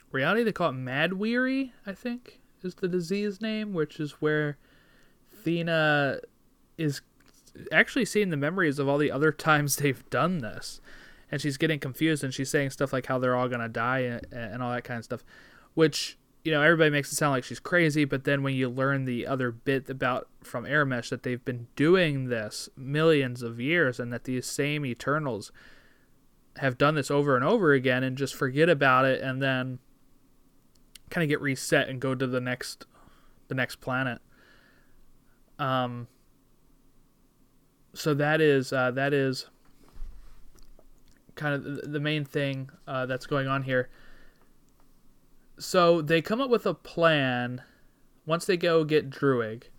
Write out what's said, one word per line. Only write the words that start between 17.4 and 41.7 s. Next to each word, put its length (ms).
she's 160
crazy, 460
but 180
then 180
when 120
you 160
learn 340
the 220
other 240
bit 400
about, 380
from 220
Aramesh, 460
that 140
they've 200
been 220
doing 520
this 460
millions 680
of 180
years 400
and 120
that 120
these 220
same 400
Eternals 640
have 220
done 160
this 160
over 260
and 80
over 280
again 300
and 140
just 180
forget 340
about 360
it 160
and 220
then 360
kinda 160
get 160
reset 460
and 120
go 140
to 120
the 140
next, 460
the 60
next 220
planet. 440
Um, 500
so 200
that 260
is, 320
uh, 200
that 200
is 380
kind 200
of 80
the, 260